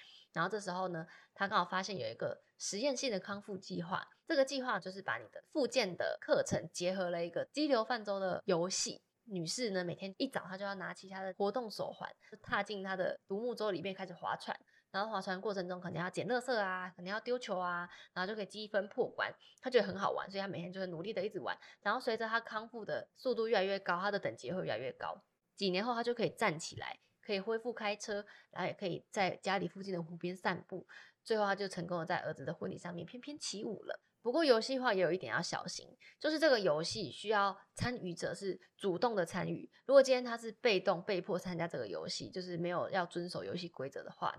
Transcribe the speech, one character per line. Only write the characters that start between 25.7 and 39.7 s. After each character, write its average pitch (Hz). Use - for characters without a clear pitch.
年 180
后 240
她 233
就 240
可 240
以 170
站 170
起 -
来， -
可 220
以 190
恢 226
复 226
开 208
车， 208
然 180
后 180
也 -
可 208
以 160
在 190
家 196
里 185
附 196
近 196
的 170
湖 165
边 180
散 185
步， 180
最 220
后 208
她 196
就 196
成 175
功 170
的 160
在 175
儿 156
子 135
的 -
婚 190
礼 160
上 175
面 175
翩 247
翩 294
起 208
舞 220
了。 -
不 233
过 320
游 254
戏 262
化 247
也 190
有 160
一 185
点 123
要 127
小 -
心， -
就 302
是 311
这 311
个 254
游 165
戏 170
需 -
要 202
参 247
与 180
者 -
是 190
主 175
动 233
的 185
参 170
与， -